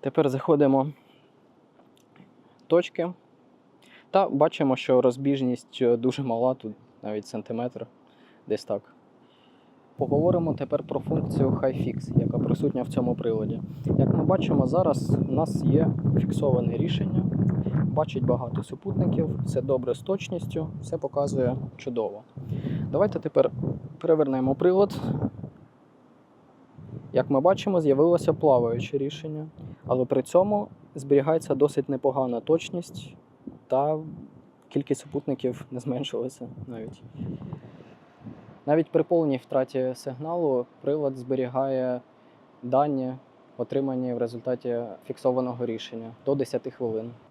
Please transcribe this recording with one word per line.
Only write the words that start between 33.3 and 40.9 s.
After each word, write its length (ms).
та 320
кількість 320
супутників 720
не 100
зменшилася 680
навіть. 360
Навіть 240
при 120
повній 340
втраті 580
сигналу 720
прилад 360